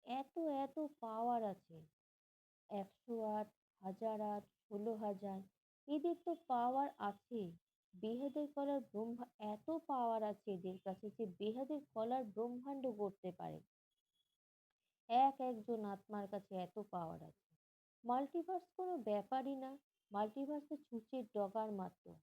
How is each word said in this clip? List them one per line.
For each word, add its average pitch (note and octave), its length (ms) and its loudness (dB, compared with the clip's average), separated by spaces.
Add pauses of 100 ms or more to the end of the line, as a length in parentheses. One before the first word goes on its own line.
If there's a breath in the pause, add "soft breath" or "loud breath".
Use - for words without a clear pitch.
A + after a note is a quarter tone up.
এত C4+ 360 -4
এত D4 480 0 (120)
পাওয়ার A3+ 440 2
আছে, F3 380 -6 (880)
একশো G#3+ 540 -4
আট, G#3+ 240 0 (360)
হাজার G#3+ 380 0
আট, G#3 220 0
ষোলো G#3+ 520 -4
হাজার, G3+ 460 -2 (460)
এদের D4+ 280 2 (100)
তো E4+ 100 0
পাওয়ার B3+ 640 2
আছে। G3+ 540 -2 (420)
বেহাদের B3+ 580 0
কলার C#4 300 2
ব্রহ্মা-, A#3 480 -4 (100)
এত G#3+ 380 -2 (100)
পাওয়ার A#3 360 4
আছে G#3 300 -2
এদের F#3 260 -4
কাছে G3 300 -6
যে A3 160 -4
বেহাদের A#3+ 560 -2 (120)
কলার A#3+ 300 2
ব্রহ্মাণ্ড B3 680 -2
গড়তে G3 400 -2
পারে। E3 280 -6 (1500)
এক C4+ 340 8
একজন A3+ 440 0
আত্মার G3+ 420 -4
কাছে G3 280 -6
এত F3+ 240 -2
পাওয়ার E3+ 440 -4
আছে। - 320 -20 (480)
মাল্টিভার্স C#4+ 640 0 (120)
কোনো F4+ 200 0
ব্যাপারই A#3+ 580 0
না, C4 220 -8 (340)
মাল্টিভার্স C4+ 580 -2
তো D#4 60 -2
ছুঁচের A#3+ 480 -6 (100)
ডগার G#3+ 380 0
মাত্র। F3+ 520 -6